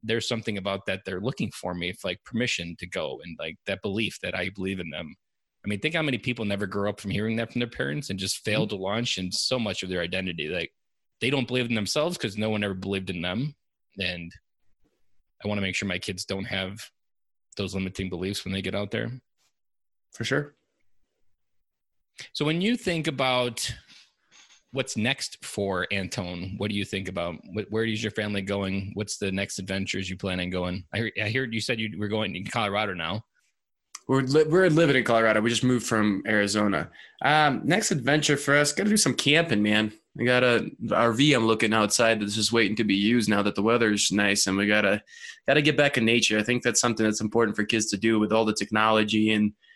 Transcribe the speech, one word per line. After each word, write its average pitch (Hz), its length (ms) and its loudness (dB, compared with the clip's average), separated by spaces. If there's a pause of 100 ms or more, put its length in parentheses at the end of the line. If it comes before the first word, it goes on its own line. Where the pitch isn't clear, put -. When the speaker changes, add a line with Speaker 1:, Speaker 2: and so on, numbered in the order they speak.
Speaker 1:
there's 113 240 -2
something 110 300 -4
about 98 280 -4
that 95 200 -4
they're 92 140 -6
looking 117 320 -4
for - 220 -8
me, 87 160 -6
if, - 140 -10
like, 90 200 -6
permission 92 560 -4
to 90 80 -12
go 73 360 -6
and, 85 160 -12
like, 82 260 -8
that 95 160 -4
belief 101 420 -2
that 92 120 -6
I 92 200 -4
believe 92 240 -4
in 85 100 -8
them. 78 240 -10 (520)
I - 20 -12
mean, 101 120 -2
think 156 160 -2
how 165 60 0
many 139 160 0
people 117 280 -4
never 101 220 -2
grow 101 220 -2
up 101 120 -6
from 98 100 -6
hearing 107 240 0
that 117 160 -4
from 123 80 -4
their 120 100 -2
parents 143 400 -6
and 98 80 -6
just - 280 -6
fail 107 160 2
Speaker 2:
Mm-hmm. 104 160 -2
Speaker 1:
to 95 60 -8
launch, 110 340 -2
and 92 160 -6
so - 260 -2
much 104 240 -4
of 92 60 -6
their 90 120 -2
identity, 87 460 -4
like, 85 240 -4 (480)
they 120 100 0
don't 135 180 0
believe 123 180 0
in 117 100 -2
themselves 156 420 0
'cause 107 200 -6
no 107 120 0
one 107 140 0
ever 101 100 -2
believed 95 360 -4
in 87 120 -6
them. 113 340 -4 (440)
And 90 320 -6 (1120)
I 104 60 -4
wanna 104 120 -2
make 95 140 -2
sure 104 120 -4
my 92 120 -2
kids 92 240 -8
don't 98 220 -6
have 95 320 -6 (800)
those 92 180 -4
limiting 95 340 -4
beliefs 92 360 -6
when 98 80 -6
they 95 80 -4
get 95 140 -4
out 101 160 -6
there. 117 200 -4 (1040)
Speaker 2:
For - 100 -8
sure. 143 320 -2 (1800)
Speaker 1:
So - 140 -2
when 160 160 0
you 233 160 2
think 165 300 -2
about 127 640 0 (960)
what's - 240 -4
next - 480 -4
for 95 480 -4
Antone, 92 640 -6
what 104 120 -4
do 101 60 -4
you 101 100 -2
think 95 240 -6
about? 87 260 -6 (180)
Wh-, 104 160 -6
where 110 140 -2
is 110 200 -2
your 107 80 -4
family 104 300 -4
going? 98 520 -4
What's 104 240 -6
the 98 140 -4
next 98 280 -4
adventures 98 500 -4
you 95 60 -8
plan 92 240 -4
on 90 100 -4
going? 90 440 -4
I 98 40 -4
hear, 113 140 -4 (100)
I 107 100 -2
heard 127 220 -4
you 113 60 -4
said 113 200 -2
you 107 180 -6
were 104 100 -2
going 104 280 -2
in 95 100 -8
Colorado 104 480 0
now. 87 300 -4 (840)
Speaker 2:
We're 135 140 4
li-, 139 220 4
we're 175 260 6
living 151 260 6
in 123 80 4
Colorado. 113 380 4
We 117 80 4
just 117 140 2
moved 123 220 4
from 104 420 2
Arizona. 104 640 2 (340)
Um, 147 400 4
next - 280 2
adventure 143 460 2
for 143 180 2
us, 147 160 4
gotta 208 180 0
do 214 80 4
some 143 180 4
camping, 147 480 4
man. 107 300 2 (220)
We 117 100 -2
got 123 180 4
a 120 260 4 (220)
R 117 220 4
V 139 200 6
I'm 113 120 4
looking 110 280 2
outside 110 460 4
that's 104 160 -4
just 107 160 0
waiting 110 260 2
to 120 60 2
be 98 120 2
used 107 340 4
now 101 140 4
that 101 120 0
the 101 60 -2
weather's 113 500 2
nice, 101 360 2
and 98 100 2
we 104 100 2
gotta, 104 340 4 (460)
gotta 143 140 6
get 147 160 4
back 143 200 4
in 113 80 4
nature. 113 320 4
I 107 60 4
think 123 200 0
that's 117 180 2
something 113 240 2
that's 107 160 2
important 110 340 2
for 107 80 0
kids 107 280 0
to 101 60 0
do 110 220 2
with 104 140 2
all 110 120 4
the 107 80 2
technology 107 800 2
and 104 220 2 (220)